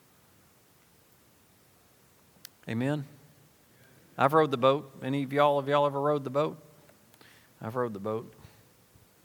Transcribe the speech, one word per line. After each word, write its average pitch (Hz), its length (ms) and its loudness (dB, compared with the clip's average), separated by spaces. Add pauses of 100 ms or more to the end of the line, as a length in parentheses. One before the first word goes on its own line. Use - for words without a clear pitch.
(2750)
Amen? 135 360 -2 (1120)
I've 139 160 2
rowed 156 180 4
the 131 60 0
boat. 135 340 2 (120)
Any 139 200 -2
of 131 100 -8
y'all, 143 260 4
have 135 80 -4
y'all 143 180 2
ever 139 140 -2
rowed 147 240 0
the 135 60 -8
boat? 156 280 -2 (1040)
I've 110 140 -10
rowed 120 180 -4
the 98 60 -12
boat. 110 340 -8 (920)